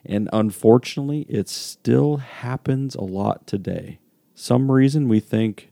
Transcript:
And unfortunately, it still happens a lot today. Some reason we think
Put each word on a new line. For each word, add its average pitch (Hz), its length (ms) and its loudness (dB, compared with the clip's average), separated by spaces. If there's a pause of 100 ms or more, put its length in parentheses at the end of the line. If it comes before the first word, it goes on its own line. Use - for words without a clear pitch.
And 104 260 -4
unfortunately, 117 960 2
it 101 220 -4
still 139 680 0
happens 131 800 -6
a - 80 -10
lot 98 440 -4
today. 92 520 -8 (420)
Some 131 300 2
reason 135 380 4
we 110 100 4
think 110 540 -2